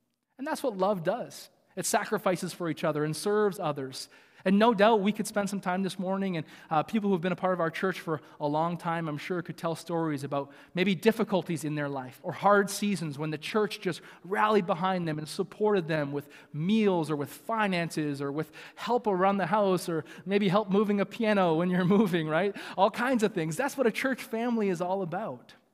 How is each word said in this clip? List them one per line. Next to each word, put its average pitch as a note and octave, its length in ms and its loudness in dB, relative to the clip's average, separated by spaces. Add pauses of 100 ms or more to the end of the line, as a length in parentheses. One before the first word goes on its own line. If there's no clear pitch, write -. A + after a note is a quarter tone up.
(380)
And C4 80 -8
that's D#4 160 -6
what A#3 140 -2
love F#3 260 2
does. E3 480 -6 (260)
It F3+ 100 -4
sacrifices G3+ 680 0
for E3+ 160 -6
each D#3 160 -4
other D3+ 200 2
and D3+ 120 -2
serves G#3 420 0
others. C#3+ 500 -6 (380)
And G3 120 6
no A3+ 160 6
doubt G#3 260 6
we G3 100 2
could G#3 160 -2
spend G3+ 220 -2
some G3 120 -6
time F#3 220 -2
this F3+ 160 -4
morning, F#3+ 380 -2
and, D#3 100 -4 (240)
uh, D#3 120 2
people G3+ 260 -2
who G3 60 4
have E3 80 0
been F3+ 100 0
a E3 40 -2
part F#3 180 0
of F3 60 -2
our D#3+ 100 0
church F#3 300 -2
for D#3 200 -4 (180)
a D3+ 80 -4
long D#3+ 300 0
time, E3 320 -4
I'm D3 80 -6
sure, F3 240 -6
could E3 160 -10
tell E3 180 -4
stories D#3+ 480 -4
about C#3 300 -4 (220)
maybe F#3 200 2
difficulties F#3 680 0
in D3+ 120 -4
their D3 120 -4
life C3 340 -10
or F3+ 100 -8
hard G3+ 360 4
seasons E3+ 500 -2
when D#3 120 -2
the D3+ 80 -4
church G#3 420 -2
just F3 220 -4 (200)
rallied G#3 440 2
behind F#3 420 0
them D3+ 100 -4
and D3+ 80 -8
supported F#3+ 640 0
them D3+ 240 0
with C#3+ 160 -6 (240)
meals F3+ 580 2
or D#3 60 0
with C#3 140 -4
finances E3+ 880 -2
or C#3 100 -4
with D#3 220 -4 (220)
help A#3+ 320 0
around G3 320 4
the F3+ 80 0
house F#3+ 420 2
or D#3+ 160 -2 (220)
maybe G3+ 240 2
help G3+ 180 2
moving G3+ 320 2
a F#3+ 60 0
piano G3 480 2
when F3 160 2
you're F3+ 140 2
<laughs> - 20 2
moving, F3 420 4
right? F3+ 260 0 (220)
All G3 140 6
kinds A#3+ 320 0
of G3+ 100 2
things. D#3+ 240 -2
That's C4+ 220 -2
what B3+ 80 4
a A3 40 4
church C4 320 -2
family A3+ 460 -2
is F3+ 140 0
all F#3+ 180 -2
about. E3+ 540 -8 (200)